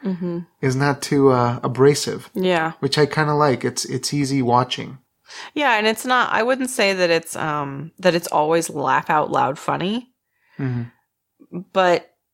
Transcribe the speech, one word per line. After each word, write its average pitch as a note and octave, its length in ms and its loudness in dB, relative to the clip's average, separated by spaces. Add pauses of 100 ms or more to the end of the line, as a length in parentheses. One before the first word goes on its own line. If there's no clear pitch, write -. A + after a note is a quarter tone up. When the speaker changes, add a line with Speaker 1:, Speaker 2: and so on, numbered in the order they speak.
Speaker 1:
Mm-hmm. F3 380 -4 (200)
Speaker 2:
is C3 140 0
not C#3 280 0
too, C#3 280 4
uh, A#2+ 320 2
abrasive. C3 720 2
Speaker 1:
Yeah. F3 460 0
Speaker 2:
Which C#3 180 0
I D3 80 6
kinda D3+ 280 0
like. C#3+ 300 2
It's, B2 200 -4
it's C3 280 -6
easy C#3 300 0
watching. B2 560 0 (560)
Speaker 1:
Yeah, C4+ 220 2
and G#3+ 100 0
it's A3 200 0
not, B3+ 260 0
I G#3 100 0
wouldn't B3+ 280 -2
say G3 240 2
that F3+ 160 2
it's, E3 260 0
um, D3 600 -6
that F3 160 2
it's E3+ 140 -2
always D#3+ 420 0
laugh C#3 400 -2
out D3+ 200 0
loud C#3 280 0
funny. F#3 520 -4 (480)
Speaker 2:
Mm-hmm. - 1040 -10 (120)
Speaker 1:
But F3+ 380 2 (220)